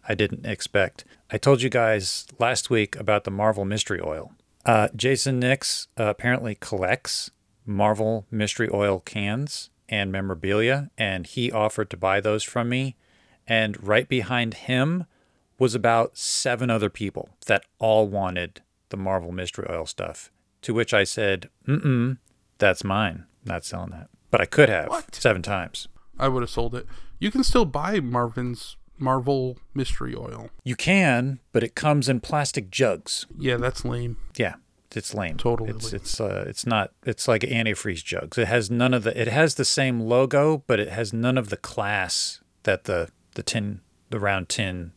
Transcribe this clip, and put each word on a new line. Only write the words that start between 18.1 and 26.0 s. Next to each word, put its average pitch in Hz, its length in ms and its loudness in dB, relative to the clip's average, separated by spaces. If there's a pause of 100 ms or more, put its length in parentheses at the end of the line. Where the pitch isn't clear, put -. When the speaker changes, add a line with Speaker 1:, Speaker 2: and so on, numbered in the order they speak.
Speaker 1:
the 104 80 -6
Marvel 95 340 -2
Mystery 90 380 -8
Oil 82 160 -4
stuff, - 460 -10 (320)
to 117 100 -4
which 113 200 0
I 101 100 6
said, 95 460 -2 (180)
"Mm-mm, 131 500 0 (400)
that's 95 260 2
mine. 98 420 -2 (200)
Not 85 200 -6
selling 87 260 -10
that." 82 180 -16 (200)
But 107 120 4
I 90 40 2
could 143 240 6
have 82 200 0
Speaker 2:
What? - 260 -6
Speaker 1:
seven 104 260 2
times. 92 460 -6 (320)